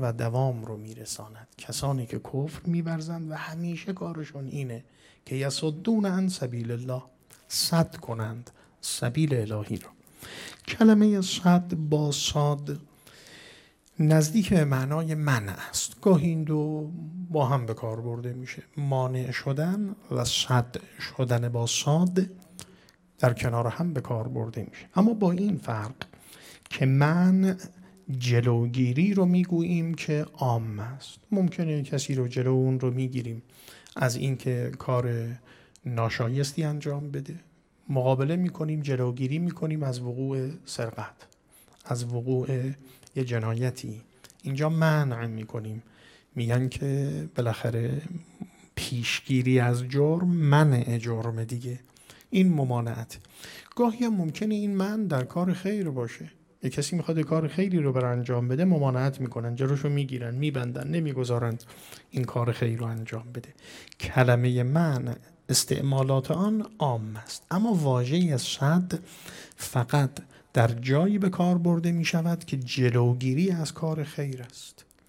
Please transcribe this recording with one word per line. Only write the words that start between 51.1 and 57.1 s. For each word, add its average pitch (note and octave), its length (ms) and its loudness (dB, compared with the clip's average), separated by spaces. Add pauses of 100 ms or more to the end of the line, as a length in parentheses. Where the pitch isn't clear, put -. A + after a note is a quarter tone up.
دیگه، B2 360 -8 (500)
این F#3 220 6
ممانعت. A#2+ 640 -2 (580)
گاهی A#3+ 280 2
هم A3 120 2
ممکنه F#3 380 -2
این G#3 220 -2
منع G3+ 300 -2
در C3+ 180 0
کار F3 280 -2
خیر F#3+ 380 -2
باشه. C3 400 -8 (320)
یه C3 80 -2
کسی D3 260 -2
می‌خواد D#3+ 220 -2